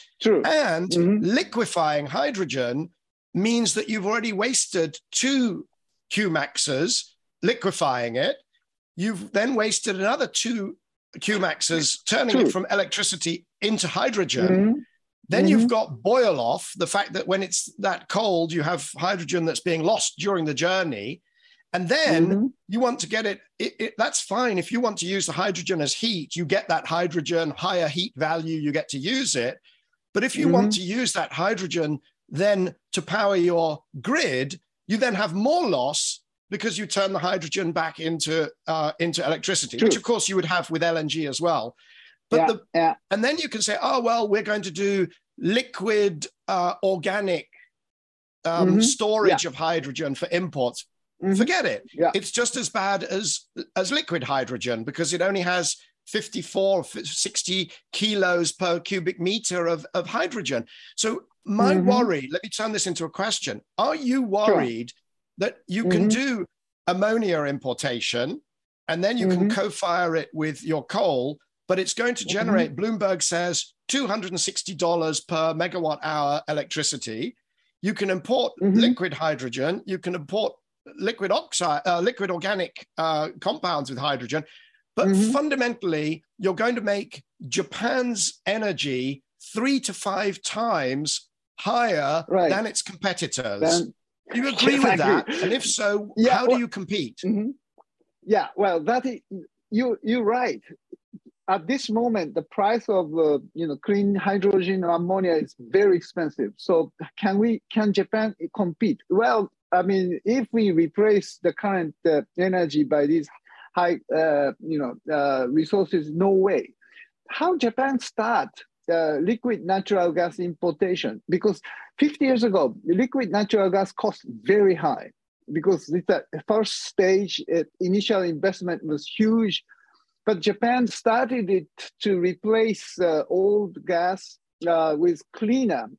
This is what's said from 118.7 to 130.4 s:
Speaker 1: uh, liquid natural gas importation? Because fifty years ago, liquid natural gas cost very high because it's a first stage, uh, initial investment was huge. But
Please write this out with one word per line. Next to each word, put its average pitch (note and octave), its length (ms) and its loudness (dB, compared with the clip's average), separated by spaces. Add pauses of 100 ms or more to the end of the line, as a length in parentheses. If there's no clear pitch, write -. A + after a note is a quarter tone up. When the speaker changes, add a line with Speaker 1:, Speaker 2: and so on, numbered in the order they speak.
Speaker 1:
uh, D#3+ 240 2 (160)
liquid A#3 340 -2
natural F#3+ 460 2
gas E3+ 280 0
importation? F3 880 -2
Because F#3 320 0 (360)
fifty D4 280 2
years B3+ 180 4
ago, F#3 320 2 (100)
liquid G#3 460 0
natural G3+ 380 2
gas G3 240 0
cost - 320 -4
very G3 500 4
high D3+ 360 -2 (420)
because E3 360 2
it's F3 200 0
a F3 140 2 (260)
first G#3+ 340 0
stage, F#3+ 580 2 (140)
uh, D#3+ 80 2 (160)
initial F#3+ 440 2
investment F3 640 -2
was D3+ 220 -4
huge. A3 560 0 (640)
But G3 160 0